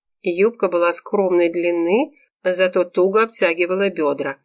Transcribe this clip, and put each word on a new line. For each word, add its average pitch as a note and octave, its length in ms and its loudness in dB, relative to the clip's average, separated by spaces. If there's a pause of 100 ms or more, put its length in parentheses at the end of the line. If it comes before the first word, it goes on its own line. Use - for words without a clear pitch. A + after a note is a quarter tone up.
(220)
Юбка F#3+ 480 0
была F3 240 2
скромной F3+ 560 0
длины, F3 640 0 (300)
зато F#3 420 0
туго F#3+ 380 2
обтягивала F#3 640 -2
бедра, C#3+ 560 -4